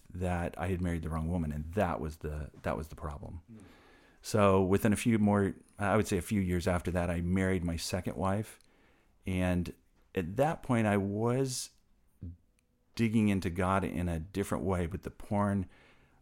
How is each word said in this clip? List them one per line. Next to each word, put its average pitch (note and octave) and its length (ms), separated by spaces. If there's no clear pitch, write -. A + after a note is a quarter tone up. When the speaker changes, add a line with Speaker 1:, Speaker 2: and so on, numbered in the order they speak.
Speaker 1:
that F2+ 440
I F2 100
had F2+ 120
married E2+ 220
the D#2+ 80
wrong D#2+ 200
woman, E2+ 220
and D2+ 120
that F2+ 260
was D#2 160
the, D2+ 340
that F2 140
was - 120
the - 80
problem. D#2+ 440
Speaker 2:
Hmm. A2 80
Speaker 1:
So G2 400
within G2 300
a G2+ 40
few A2+ 220
more, G2+ 360
I G2+ 180
would G#2 100
say G#2 100
a F2 60
few G#2 180
years F2+ 280
after F2 240
that, F2 180
I E2+ 100
married F#2 440
my E2+ 120
second - 400
wife. F#2+ 420
And F2+ 460
at F#2 220
that C#3+ 260
point, A2+ 240
I G#2 100
was A#2 720
digging A2 340
into F#2+ 220
God F#2 340
in F2 240
a E2+ 120
different D#2+ 440
way, F2+ 220
but - 160
the - 80
porn, G2+ 560